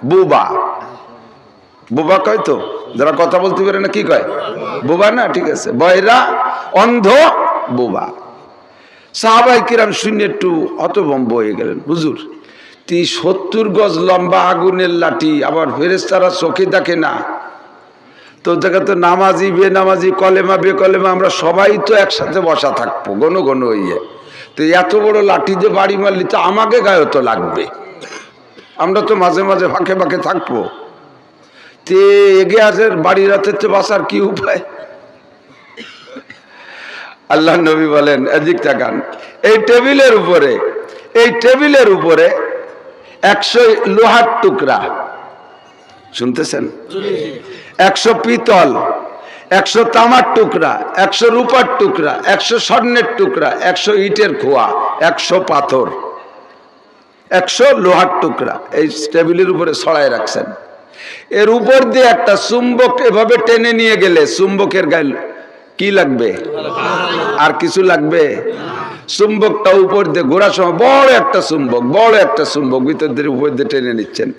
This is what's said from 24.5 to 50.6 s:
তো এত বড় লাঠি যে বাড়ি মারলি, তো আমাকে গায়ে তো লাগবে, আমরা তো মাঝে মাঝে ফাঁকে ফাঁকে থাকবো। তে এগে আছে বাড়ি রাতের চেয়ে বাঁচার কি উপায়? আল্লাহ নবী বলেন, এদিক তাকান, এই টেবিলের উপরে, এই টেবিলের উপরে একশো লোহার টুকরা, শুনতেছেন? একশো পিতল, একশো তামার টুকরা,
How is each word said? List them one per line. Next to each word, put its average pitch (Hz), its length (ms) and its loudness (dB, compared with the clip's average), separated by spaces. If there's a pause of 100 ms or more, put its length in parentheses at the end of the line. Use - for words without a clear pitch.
তো - 80 -4
এত 180 320 2
বড় 214 260 2
লাঠি 190 340 0
যে 190 140 2
বাড়ি 196 280 0
মারলি, 190 260 -2
তো 190 140 -4
আমাকে 220 440 0
গায়ে 185 240 2
তো - 160 0
লাগবে, - 460 -4 (1080)
আমরা 190 240 0
তো 214 140 0
মাঝে 185 280 0
মাঝে 185 240 0
ফাঁকে 185 280 -2
ফাঁকে 185 220 -2
থাকবো। 143 520 -4 (1160)
তে 180 100 0 (460)
এগে 190 200 2
আছে 214 280 4
বাড়ি 190 380 0
রাতের 202 280 0
চেয়ে 202 180 -2
বাঁচার 196 300 0
কি 202 180 -2
উপায়? 196 380 -2 (2750)
আল্লাহ 160 260 2
নবী 156 320 2
বলেন, 143 400 2
এদিক 156 320 0
তাকান, 123 420 -2 (420)
এই 220 140 4
টেবিলের 240 580 4
উপরে, 165 440 2 (540)
এই 233 180 4 (100)
টেবিলের 262 480 4
উপরে 165 400 4 (920)
একশো - 380 2 (260)
লোহার 220 380 4 (180)
টুকরা, 135 380 0 (1300)
শুনতেছেন? 143 540 -4 (1120)
একশো 190 360 2
পিতল, 220 640 2 (720)
একশো 196 340 2
তামার 233 400 4 (120)
টুকরা, 156 460 0 (140)